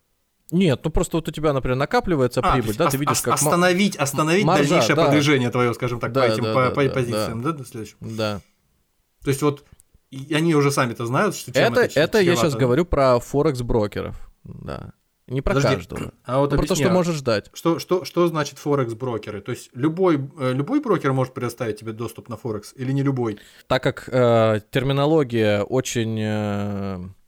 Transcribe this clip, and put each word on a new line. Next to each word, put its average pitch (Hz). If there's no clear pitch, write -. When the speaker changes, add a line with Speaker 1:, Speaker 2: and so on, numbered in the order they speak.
Speaker 1:
Нет, 170
ну 160
просто -
вот 160
у 160
тебя, 151
например, 127
накапливается 143
Speaker 2:
А, -
то 180
Speaker 1:
прибыль, 123
Speaker 2:
есть 107
Speaker 1:
да, 156
Speaker 2:
ос-, 143
Speaker 1:
ты 135
видишь, 147
Speaker 2:
ос-, -
Speaker 1:
как -
ма-, 147
Speaker 2:
остановить, 180
остановить 151
Speaker 1:
маржа, 147
Speaker 2:
дальнейшее 147
Speaker 1:
да. 165
Speaker 2:
продвижение 139
твоё, 123
скажем 123
так, 117
Speaker 1:
Да, 131
Speaker 2:
по 127
этим, 110
Speaker 1:
да, 110
Speaker 2:
по, 131
Speaker 1:
да, 127
Speaker 2:
по 143
Speaker 1:
да, 135
Speaker 2:
позициям, 113
Speaker 1:
да. 151
Speaker 2:
да, 143
в -
следующем? 107
Speaker 1:
Да. 107
Speaker 2:
То -
есть 135
вот 143
и 135
они 160
уже 143
сами-то 123
знают, 156
что -
чем 196
Speaker 1:
Это, 240
Speaker 2:
это -
ч-, 135
Speaker 1:
это 170
я 202
Speaker 2:
чревато, 175
Speaker 1:
щас 160
Speaker 2:
да? 113
Speaker 1:
говорю 131
про 131
форекс-брокеров, 120
да. -
Не 131
про 196
Speaker 2:
Подожди, 123
Speaker 1:
каждого. -
Speaker 2:
а 127
вот 143
Speaker 1:
Ну, 143
про 147
то, 185
Speaker 2:
объясни, 156
Speaker 1:
что 185
Speaker 2:
а -
Speaker 1:
можешь 175
ждать. 120
Speaker 2:
что, 170
что, 180
что 175
значит 156
форекс-брокеры? 117
То 127
есть -
любой, 160
э, 131
любой 160
брокер 170
может 131
предоставить 113
тебе 110
доступ 110
на 113
Форекс 107
или 127
не 139
любой? 123
Speaker 1:
Так 131
как, -
э, 113
терминология 131
очень, 110
э, 101